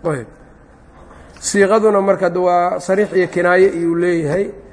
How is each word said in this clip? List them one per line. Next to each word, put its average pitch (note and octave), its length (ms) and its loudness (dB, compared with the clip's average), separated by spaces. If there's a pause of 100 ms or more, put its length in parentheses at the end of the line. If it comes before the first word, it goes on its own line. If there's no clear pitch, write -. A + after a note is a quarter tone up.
Ayb. C#3 220 -6 (1120)
Siiqaduna G3+ 600 2
marka F#3+ 280 0
de F3 100 -4
waa F3+ 400 0
sariix G3 360 -2
iyo F3+ 120 2
kinaaye F3 420 2
iyuu E3+ 260 -2
leeyahay. E3+ 540 -2 (240)